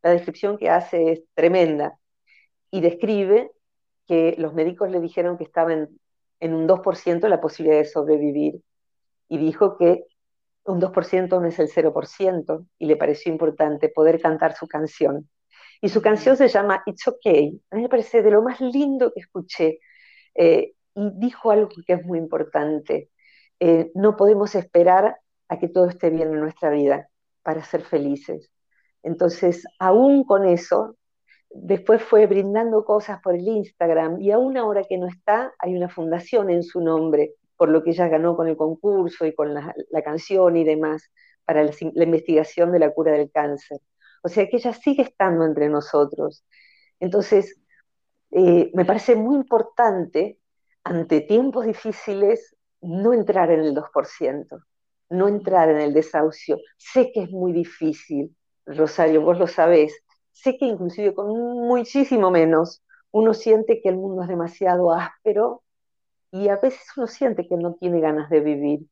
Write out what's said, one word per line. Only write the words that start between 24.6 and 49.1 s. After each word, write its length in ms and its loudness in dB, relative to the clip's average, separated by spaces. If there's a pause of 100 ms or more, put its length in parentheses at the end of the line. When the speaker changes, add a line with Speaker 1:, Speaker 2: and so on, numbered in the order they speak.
Speaker 1:
a 120 -8
que 100 -6
todo 180 2
esté 220 -2
bien 240 -2
en 60 -2
nuestra 300 -4
vida 400 0 (340)
para 200 -6
ser 200 -6
felices". 680 -6 (520)
Entonces, 640 -2 (140)
aún 460 4
con 220 2
eso, 480 -2 (540)
después 540 0
fue 240 6
brindando 580 0
cosas 360 -4
por 140 -2
el 120 -4
Instagram, 760 -2
y 100 2
aún 260 0
ahora 260 -2
que 140 -6
no 100 -6
está, 520 -4
hay 160 -4
una 140 -4
fundación 600 -4
en 140 0
su 180 -8
nombre, 540 0 (220)
por 120 2
lo 140 4
que 80 -2
ella 160 0
ganó 280 0
con 120 -2
el 100 -2
concurso 680 -2
y 100 -2
con 180 -4
la, 200 -10 (180)
la 100 -2
canción 560 0
y 60 2
demás, 480 -2 (340)
para 180 2
la, 80 0 (220)
la 100 2
investigación 680 0
de 80 2
la 120 4
cura 220 0
del 180 0
cáncer. 480 -6 (440)
O 60 -4
sea 200 0
que 80 -2
ella 160 -4
sigue 300 0
estando 420 0
entre 240 0
nosotros. 760 -2 (540)
Entonces, 600 0 (720)
eh, 420 4
me 120 0
parece 300 2